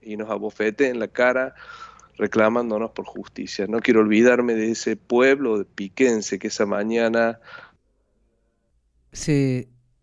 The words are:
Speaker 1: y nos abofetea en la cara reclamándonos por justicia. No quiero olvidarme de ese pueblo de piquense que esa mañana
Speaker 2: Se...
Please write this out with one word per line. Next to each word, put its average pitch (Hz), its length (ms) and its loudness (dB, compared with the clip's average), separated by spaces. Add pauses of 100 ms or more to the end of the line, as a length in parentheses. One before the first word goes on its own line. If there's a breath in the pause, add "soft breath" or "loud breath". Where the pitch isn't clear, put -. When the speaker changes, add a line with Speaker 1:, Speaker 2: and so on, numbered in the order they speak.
Speaker 1:
y 107 160 -12
nos 110 120 -8
abofetea 107 600 -2
en 123 100 -4
la 107 80 -4
cara 127 480 0 (640 loud breath)
reclamándonos 110 760 0
por - 140 -10
justicia. - 640 -10
No 110 120 -4
quiero 113 220 4
olvidarme 117 540 4
de 110 160 -2
ese 110 260 -4
pueblo 123 600 2
de 95 80 -4
piquense 104 760 -2
que 110 80 -6
esa 107 180 -2
mañana 113 760 0 (1700 loud breath)
Speaker 2:
Se... 135 580 0 (340)